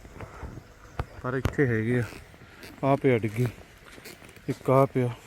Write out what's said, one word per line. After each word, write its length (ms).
ਪਰ 140
ਇੱਥੇ 300
ਹੈਗੇ 340
ਆ। 40
ਆਹ 120
ਪਿਆ 220
ਡਿੱਗੇ, 280
ਇੱਕ 220
ਆਹ 160
ਪਿਆ 240